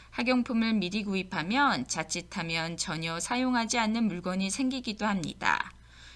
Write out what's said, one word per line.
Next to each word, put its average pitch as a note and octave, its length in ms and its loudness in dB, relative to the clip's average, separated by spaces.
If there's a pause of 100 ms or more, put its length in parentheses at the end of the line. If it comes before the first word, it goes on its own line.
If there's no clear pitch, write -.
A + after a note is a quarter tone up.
(120)
학용품을 A#3+ 600 2
미리 G3+ 320 2
구입하면 F#3+ 840 0
자칫하면 E3 880 -4
전혀 E3 460 -4
사용하지 B3 580 0
않는 A3+ 260 2
물건이 F#3 440 0
생기기도 B3 560 -2
합니다. - 680 0 (440)